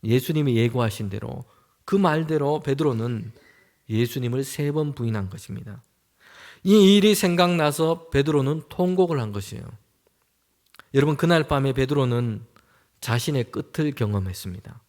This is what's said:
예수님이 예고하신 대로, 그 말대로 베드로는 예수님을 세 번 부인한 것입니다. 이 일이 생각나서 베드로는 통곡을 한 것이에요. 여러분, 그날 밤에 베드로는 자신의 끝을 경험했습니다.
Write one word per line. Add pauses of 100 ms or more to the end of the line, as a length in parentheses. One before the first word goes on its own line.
예수님이
예고하신
대로, (420)
그
말대로
베드로는 (560)
예수님을
세
번
부인한
것입니다. (800)
이
일이
생각나서
베드로는
통곡을
한
것이에요. (1300)
여러분,
그날
밤에
베드로는 (560)
자신의
끝을
경험했습니다.